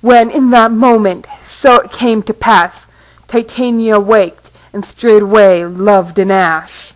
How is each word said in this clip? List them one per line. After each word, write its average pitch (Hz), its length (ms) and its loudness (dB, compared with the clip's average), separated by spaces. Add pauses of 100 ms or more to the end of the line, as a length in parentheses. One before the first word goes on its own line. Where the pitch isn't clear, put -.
when 233 300 2
in 262 200 0
that 233 220 2
moment, 220 540 0 (160)
so - 380 2
it - 120 -14
came 226 300 -4
to 214 120 -8
pass, 180 520 -2 (420)
Titania 226 720 -2
waked, 202 500 -2 (220)
and 202 120 -12
straightway 208 800 2
loved 180 540 -2
an 190 120 -2
ass. 170 640 -4